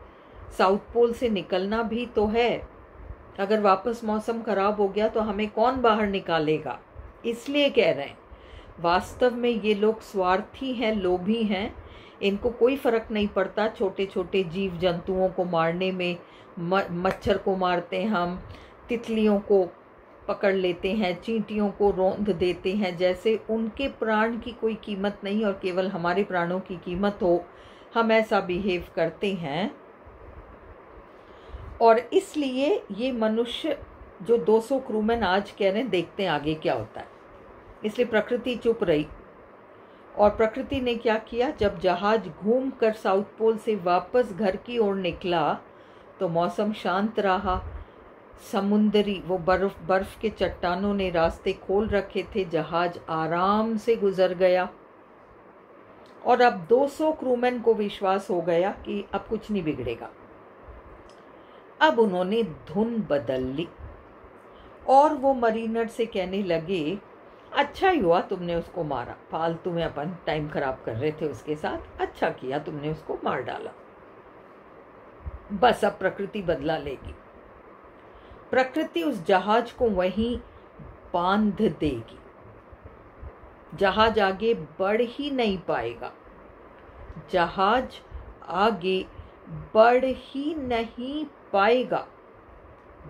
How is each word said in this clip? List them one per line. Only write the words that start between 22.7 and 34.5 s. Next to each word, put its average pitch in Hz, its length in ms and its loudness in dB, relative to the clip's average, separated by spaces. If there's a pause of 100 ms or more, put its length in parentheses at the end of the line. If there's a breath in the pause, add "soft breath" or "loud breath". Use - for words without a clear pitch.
हैं, 185 240 -2
जैसे 180 440 2 (100)
उनके 226 380 -2
प्राण 220 500 0
की 226 140 -10
कोई 220 220 -2
कीमत 202 500 -4
नहीं 208 200 0
और 196 80 2
केवल 185 360 -2
हमारे 180 360 0
प्राणों 180 360 -2
की 190 160 -10
कीमत 190 460 -2
हो, 175 220 4 (500 loud breath)
हम 226 180 4
ऐसा 220 280 4
बिहेव 180 440 -2 (120)
करते 175 380 -2
हैं। 170 400 -4 (2000 loud breath)
और 226 160 8
इसलिए 285 920 0
ये 240 220 -4
मनुष्य 233 720 -2 (400)
जो 226 160 2
दो 220 220 4